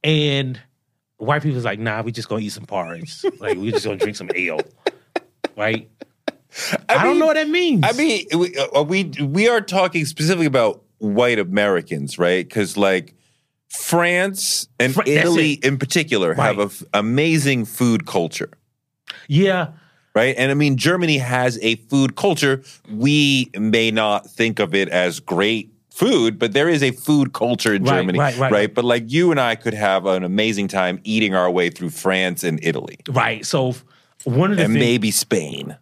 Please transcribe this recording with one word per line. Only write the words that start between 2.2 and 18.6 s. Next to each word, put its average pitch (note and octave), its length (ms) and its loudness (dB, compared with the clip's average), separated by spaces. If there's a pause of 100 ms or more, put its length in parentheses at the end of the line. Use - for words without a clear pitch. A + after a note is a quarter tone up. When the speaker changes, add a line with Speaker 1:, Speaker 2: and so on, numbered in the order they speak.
Speaker 1:
gonna A2 140 -4
eat G#2 80 -6
some F#2+ 160 -14
porridge. F2 640 -10
Speaker 2:
<laughs> - 80 -14
Speaker 1:
Like, - 180 -4
we G#2 140 -4
just A4 140 -2
gonna G#2 120 -4
drink G#2 200 -4
some F2+ 180 -10
ale." E2+ 240 -4 (960)
Right? A2 320 -4 (840)
Speaker 2:
I - 60 -4 (120)
Speaker 1:
I C4 140 4
don't - 80 2
Speaker 2:
mean, F4 80 2
Speaker 1:
know D#4+ 80 4
what D#4 80 4
that D#4 120 0
means. D4+ 380 2
Speaker 2:
I G#3+ 60 2
mean, B3 340 0 (100)
we, F3 220 -2
uh, C#3 240 0
we, F#3 220 0 (180)
we D#3 260 0
are A#3 140 2
talking F3+ 440 0
specifically D#3+ 420 0
about A#2+ 340 2 (160)
white A2 400 2
Americans, F2+ 800 -2
right? F2 320 2
'Cause, G2+ 260 -2
like, F#2+ 380 0 (560)
France F3+ 1000 0 (120)
and B2+ 160 2
Speaker 1:
Fr-, F#3 100 2
that's C3 60 0
Speaker 2:
Italy D#3+ 420 4
Speaker 1:
it. - 120 -8
Speaker 2:
in C#3 120 2
particular A2+ 560 0
have G#2+ 240 0
Speaker 1:
Right. - 20 -6
Speaker 2:
a G2+ 100 0
f-, - 140 -18 (100)
amazing C3+ 720 0
food A2+ 420 0
culture. - 420 -4 (800)